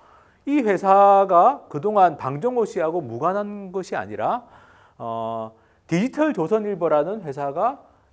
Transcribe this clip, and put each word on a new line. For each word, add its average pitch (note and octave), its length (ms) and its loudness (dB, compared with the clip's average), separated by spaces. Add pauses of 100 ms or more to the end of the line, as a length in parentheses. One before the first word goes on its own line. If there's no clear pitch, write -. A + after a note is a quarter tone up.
(460)
이 C#4+ 140 0
회사가 G3 1120 4
그동안 F3+ 480 2
방정호 G#3 480 -4
씨하고 E3+ 340 -4
무관한 F#3 720 -6
것이 F#3 240 -8
아니라, A#2 500 -6 (520)
어, A2+ 580 -8 (320)
디지털 C4 460 -2
조선일보라는 F#3 880 -2
회사가 D3+ 640 -6 (280)